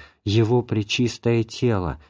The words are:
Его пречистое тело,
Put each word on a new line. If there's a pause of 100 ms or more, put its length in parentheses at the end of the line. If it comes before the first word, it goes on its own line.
(240)
Его
пречистое
тело, (100)